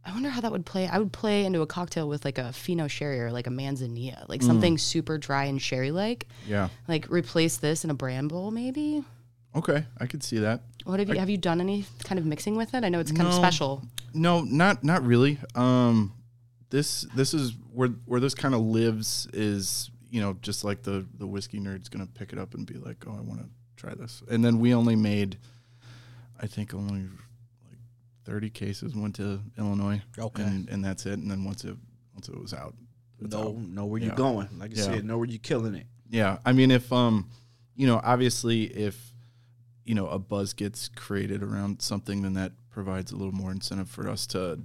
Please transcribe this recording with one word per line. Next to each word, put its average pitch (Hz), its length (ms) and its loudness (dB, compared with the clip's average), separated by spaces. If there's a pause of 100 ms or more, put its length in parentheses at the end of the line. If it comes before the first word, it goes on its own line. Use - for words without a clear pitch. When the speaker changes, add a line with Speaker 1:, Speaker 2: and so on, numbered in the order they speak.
Speaker 1:
I 180 80 -10
wonder 254 180 -2
how 240 100 -2
that 220 120 -2
would 175 120 -2
play. 185 220 -2
I 175 120 0
would 208 140 0
play 208 320 2
into 185 180 2
a 156 40 2
cocktail 165 420 -4
with, 147 160 -4
like, 139 140 -2
a 123 140 -4
Fino 170 360 -2
sherry 139 320 -2
or, 117 120 -2
like, 123 140 -4
a 127 40 -2
Manzanilla, 127 800 -4
like, 120 120 -4
Speaker 2:
Mm. 127 60 6
Speaker 1:
something 120 320 8
super 156 400 0
dry 139 260 0
and 139 160 0
sherry-like. 160 680 -2 (200)
Speaker 2:
Yeah. 101 220 2 (180)
Speaker 1:
Like, 160 240 -2
replace 165 480 2
this 156 260 0
in 165 60 -2
a 147 40 0
brand 131 360 -4
bowl, 180 200 -6
maybe? 269 540 -2 (500)
Speaker 2:
Okay, 151 320 0 (120)
I 123 80 -4
could 147 160 -8
see - 160 -2
that. 110 240 2 (220)
Speaker 1:
What 185 160 0
have 202 80 0
you, 190 80 0
Speaker 2:
I - 20 0
Speaker 1:
have 190 120 0
you 208 60 0
done 175 240 2
any 196 240 0 (200)
kind 185 140 -2
of 165 80 0
mixing 160 300 -2
with 226 180 -2
it? 254 100 0
I 196 40 2
know 175 120 2
it's 156 120 -2
kind 165 160 4
of 180 60 4
Speaker 2:
No. 180 40 6
Speaker 1:
special. 151 440 2 (320)
Speaker 2:
No, 170 280 6
not, 165 400 4
not 156 220 4
really. 127 340 6 (160)
Um, 120 580 6 (580)
this, 143 320 0 (120)
this 135 200 2
is 135 180 0 (200)
where, 127 160 2 (180)
where 123 140 2
this 135 140 2
kinda 135 240 2
lives 113 760 2
is, 101 580 -2 (200)
you 117 100 -2
know, 98 220 -2
just, - 220 -6
like, 101 180 -2
the, 98 240 -4 (120)
the 101 80 -8
whiskey 101 340 -6
nerd's 98 280 -8
gonna 101 180 -8
pick - 260 -14
it 98 60 -10
up 98 160 -10
and - 120 -10
be - 80 -14
like, - 320 -14
"Oh, 110 100 -12
I - 40 -12
wanna 117 260 -10 (300)
try - 180 -14
this." - 360 -16
And 117 140 4
then 117 140 6
we 120 160 6
only 117 220 4
made, 104 420 0 (1000)
I 110 60 -6
think, 104 280 -8
only, 98 280 -4 (640)
like, - 140 -20 (460)
thirty 107 260 -4
cases 101 440 -6
went 104 220 -4
to 98 240 -4 (180)
Illinois. 101 440 0 (160)
Speaker 3:
Okay. 107 240 -6
Speaker 2:
And, 98 260 -2
and 98 160 -4
that's 95 220 -4
it. 98 120 -4
And 101 120 -6
then 95 140 -4
once 98 200 -8
it, 98 120 -10 (380)
once - 140 -16
it - 100 -12
was - 160 -12
out, 69 200 -12 (460)
it's 107 140 -8
Speaker 3:
Know, 107 140 -2
Speaker 2:
out. 107 80 -6
Speaker 3:
know 101 300 -6
where 107 140 -2
you're 113 100 0
Speaker 2:
Yeah. - 60 -4
Speaker 3:
going. 120 320 2 (100)
Like 101 140 -12
you 107 40 -8
Speaker 2:
Yeah. 107 80 2
Speaker 3:
said, 101 220 0
know 113 120 -2
where 117 80 0
you're 117 120 -8
killing 113 360 -2
it. - 120 -12 (220)
Speaker 2:
Yeah. 107 380 2
I 123 60 6
mean, 131 180 10
if, 127 220 6
um, 117 360 4 (460)
you 135 120 2
know, 117 180 6
obviously 120 600 4
if, - 500 -4 (720)
you 117 100 0
know, 98 140 2
a 98 100 -4
buzz 98 340 -2
gets - 360 -6
created 101 540 -4
around 101 380 -4
something, 101 400 -4
then 95 140 -2
that 95 180 -2 (160)
provides 95 420 -6
a 98 60 -10
little 98 160 -4
more 95 180 -4
incentive 95 380 -6
for 104 200 -8
us 101 200 -6
to 87 360 -4